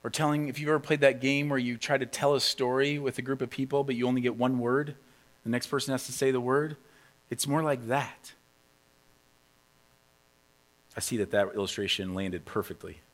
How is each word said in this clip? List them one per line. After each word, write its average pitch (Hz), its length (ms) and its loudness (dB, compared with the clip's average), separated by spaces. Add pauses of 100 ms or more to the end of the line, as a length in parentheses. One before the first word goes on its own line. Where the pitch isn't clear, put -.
Or 123 60 -8
telling, 147 400 0
if 127 100 -8
you've 147 120 -4
ever 151 100 2
played 147 220 0
that 131 180 6
game 139 300 2
where 139 80 2
you 120 180 -2
try 135 220 0
to 131 80 -2
tell 143 280 2
a 135 60 2
story 135 580 0
with 139 200 -4
a 143 40 -6
group 135 200 -4
of 120 80 -4
people, 139 340 0
but 135 100 -2
you 120 140 2
only 127 140 2
get 120 140 2
one 123 220 2
word, 135 360 0 (500)
the 113 60 -2
next 120 160 0
person 135 260 -2
has 127 140 -2
to 127 60 -10
say 135 180 2
the 127 100 2
word. 143 380 0 (500)
It's - 180 -4
more 143 160 2
like 135 260 -2
that. 131 440 -4 (2750)
I 110 40 -4
see 117 180 -2
that 101 140 0
that 101 220 2
illustration 95 600 -2
landed 92 320 -6
perfectly. - 560 -6 (120)